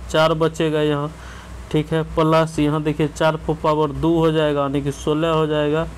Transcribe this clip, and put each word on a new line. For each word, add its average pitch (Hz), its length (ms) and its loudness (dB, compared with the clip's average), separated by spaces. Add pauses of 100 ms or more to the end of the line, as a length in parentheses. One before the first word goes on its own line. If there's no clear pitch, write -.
(100)
चार 160 240 4
बचेगा 160 460 0
यहाँ, 151 320 0 (580)
ठीक 156 220 0
है, 160 100 2 (120)
प्लस 160 440 2
यहाँ 151 240 2
देखिए 151 260 0
चार 156 300 0
पर 156 180 -4
पावर 151 360 0
दो 151 220 0
हो 165 180 4
जाएगा, 151 300 2
यानी 139 200 -2
कि 139 120 -2
सोलह 156 360 0
हो 156 160 2
जाएगा, 151 380 0 (140)